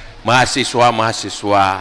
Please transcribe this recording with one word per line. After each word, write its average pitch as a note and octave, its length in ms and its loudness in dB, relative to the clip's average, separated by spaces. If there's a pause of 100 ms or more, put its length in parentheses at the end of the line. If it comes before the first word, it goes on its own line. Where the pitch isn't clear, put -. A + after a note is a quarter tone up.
(260)
mahasiswa-mahasiswa, A2+ 1400 0 (140)